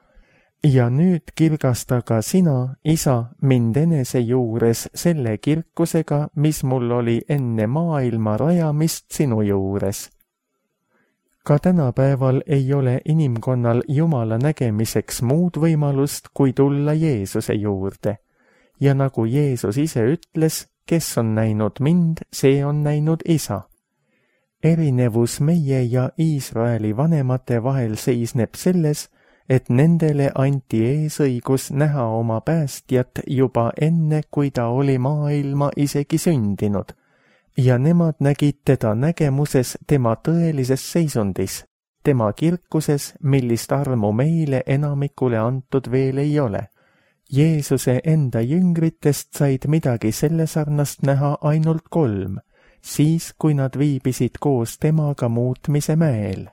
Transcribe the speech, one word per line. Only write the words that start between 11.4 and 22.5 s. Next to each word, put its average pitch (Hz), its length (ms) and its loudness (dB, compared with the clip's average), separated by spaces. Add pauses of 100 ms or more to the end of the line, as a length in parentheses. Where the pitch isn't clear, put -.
Ka 147 140 2
tänapäeval 135 880 2
ei 139 280 0
ole 135 300 0
inimkonnal 123 840 0
Jumala 127 500 0
nägemiseks 117 840 -2
muud 160 340 0
võimalust, 147 800 0
kui 135 180 2
tulla 143 400 2
Jeesuse 117 640 -2
juurde. 101 640 -4 (640)
Ja 139 140 2
nagu 135 300 -2
Jeesus 123 540 -2
ise 143 260 0 (100)
ütles: - 540 -4 (180)
"Kes - 320 -2
on 113 160 0
näinud 110 460 0
mind, 165 380 2 (140)
see 139 320 2